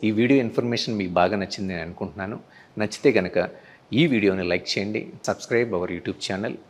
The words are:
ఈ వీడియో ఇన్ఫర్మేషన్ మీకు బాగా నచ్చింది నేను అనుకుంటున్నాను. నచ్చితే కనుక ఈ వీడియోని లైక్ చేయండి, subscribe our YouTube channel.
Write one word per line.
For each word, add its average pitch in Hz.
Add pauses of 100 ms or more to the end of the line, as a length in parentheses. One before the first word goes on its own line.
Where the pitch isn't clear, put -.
ఈ 110
వీడియో 127
ఇన్ఫర్మేషన్ 117
మీకు 90
బాగా 92
నచ్చింది 95
నేను 85
అనుకుంటున్నాను. 101 (420)
నచ్చితే 107
కనుక 90 (640)
ఈ 165 (100)
వీడియోని 95
లైక్ 90
చేయండి, 107 (260)
subscribe 117
our 90
YouTube -
channel. 104 (160)